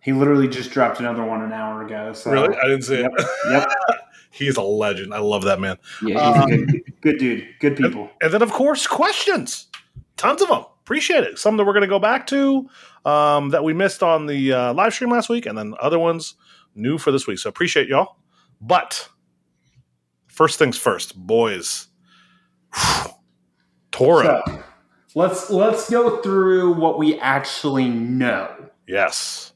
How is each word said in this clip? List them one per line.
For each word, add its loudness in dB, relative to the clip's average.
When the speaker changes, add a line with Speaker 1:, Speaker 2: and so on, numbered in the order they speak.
Speaker 1:
He -2
literally 4
just -6
dropped 0
another -4
one -4
an -8
hour -8
ago. -10
So. -8
Speaker 2:
Really? 2
I 0
didn't 0
see -2
Speaker 1:
Yep. 0
Speaker 2:
it. 0
Speaker 1:
Yep. 2
Speaker 2:
<laughs> -2
He -6
is 0
a -2
legend. -2
I -8
love -2
that 2
man. -4
Speaker 1:
Yeah, 2
he's 6
Speaker 2:
Um, 2
Speaker 1:
a 4
good, -2
good 2
dude. -4
Good 0
people. -2
Speaker 2:
And, -14
and 2
then, 4
of 0
course, 0
questions. -2
Tons 2
of 0
'em. 0
Appreciate 0
it. -10
Some 2
that 4
we're 2
gonna 2
go 2
back 0
to, 0
um, 2
that 2
we 0
missed 0
on 2
the, 0
uh, 0
live 0
stream -2
last 0
week, -4
and -8
then -10
other 2
ones -2
new -2
for 0
this 0
week. -6
So -8
appreciate 0
y'all. 0
But -2
first 2
things 2
first, -2
boys. -2
<sighs> -2
Toro. 4
Speaker 1:
So, -10
let's, -2
let's 0
go 2
through 2
what 0
we 2
actually 0
know. -2
Speaker 2:
Yes. -4